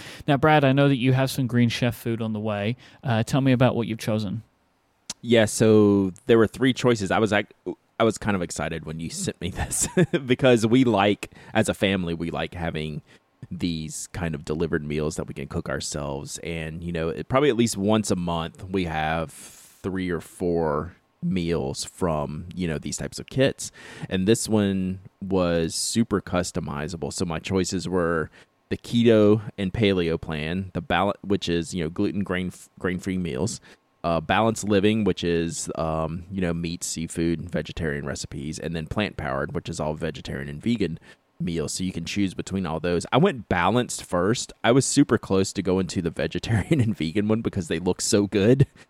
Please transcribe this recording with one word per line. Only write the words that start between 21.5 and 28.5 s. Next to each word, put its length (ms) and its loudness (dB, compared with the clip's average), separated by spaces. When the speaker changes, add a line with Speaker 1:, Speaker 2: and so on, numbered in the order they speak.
Speaker 2:
from, 720 -4
you 140 -4
know, 100 -4
these 180 -6
types 220 -8
of 80 -12
kits. 460 -2
And 180 0
this 220 4
one 520 0
was 540 0
super 460 0
customizable. 920 -4
So 120 -4
my 140 -4
choices 500 -2
were 420 0